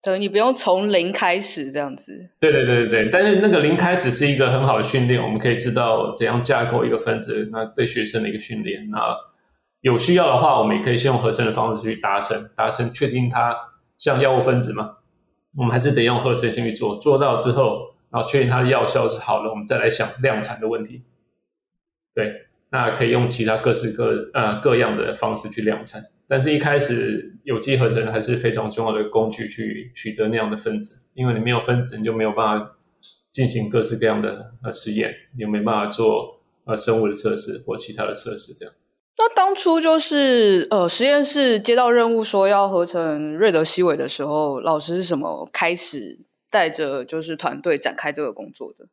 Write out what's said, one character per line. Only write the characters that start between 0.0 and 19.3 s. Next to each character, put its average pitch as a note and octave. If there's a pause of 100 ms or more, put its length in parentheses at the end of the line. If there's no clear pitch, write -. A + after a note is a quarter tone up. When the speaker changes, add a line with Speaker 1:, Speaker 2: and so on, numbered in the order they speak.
Speaker 1:
对， F#3+
你 G3+
不 G3+
用 B3
从 G3+
零 F#3
开 F3+
始 D#3
这 C#3+
样 C#3+
子。 - (100)
Speaker 2:
对， D#3
对， C3+
对， A#2+
对， A2
对。 -
但 F#3
是 G3+
那 G#3+
个 E3+
零 D3+
开 F3+
始 C#3
是 C#3+
一 C#3+
个 B2+
很 C3+
好 A#2
的 A2
训 B2
练， A#2+
我 G#2+
们 G#2+
可 A#2+
以 A2+
知 A#2
道 A2+
怎 A2+
样 A#2
架 A#2
构 A#2+
一 A#2+
个 A#2
分 A2+
子， G#2+
那 A2+
对 A#2
学 -
生 A2
的 G#2+
一 -
个 G#2+
训 G#2+
练。 G#2
那 G#2+ (840)
有 B2
需 F3
要 F3
的 A#2+
话， C#3+
我 C3
们 G#2+
也 G#2+
可 B2+
以 A#2+
先 C3
用 A2+
合 A2+
成 A#2
的 G#2+
方 A2+
式 G#2
去 A2
达 G2+
成， G#2+
达 A2
成 A#2
确 C#3+
定 B2
它， A#2+ (440)
像 C3+
药 C3
物 -
分 B2
子 A#2+
嘛， G#2+ (580)
我 C#3
们 A#2
还 A#2+
是 C3+
得 B2+
用 A#2+
合 B2
成 A2+
先 A#2
去 A2+
做， G#2+
做 C#3+
到 C#3+
之 B2
后， A#2+ (160)
然 A#2+
后 -
确 C#3
定 B2
它 B2+
的 B2+
药 A#2+
效 A#2+
是 -
好 G#2+